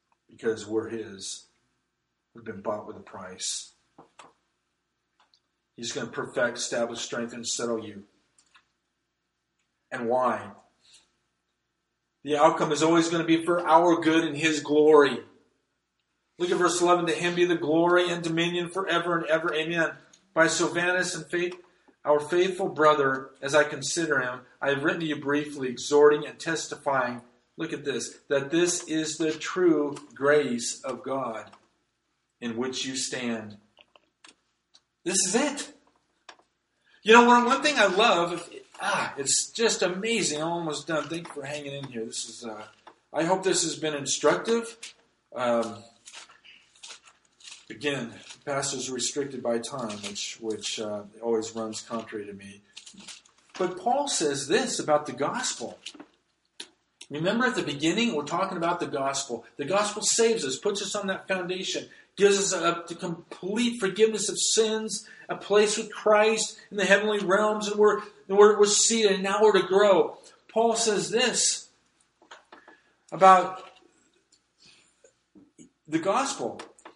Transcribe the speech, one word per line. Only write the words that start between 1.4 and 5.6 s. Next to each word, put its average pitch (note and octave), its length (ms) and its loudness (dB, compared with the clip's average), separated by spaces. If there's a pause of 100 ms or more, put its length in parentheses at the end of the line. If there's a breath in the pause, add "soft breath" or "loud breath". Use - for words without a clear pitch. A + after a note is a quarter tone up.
We've A2+ 80 -20
been G#2+ 160 -14
bought G#2 260 -8
with G#2 120 -16
a - 20 -18
price. - 720 -12 (2000)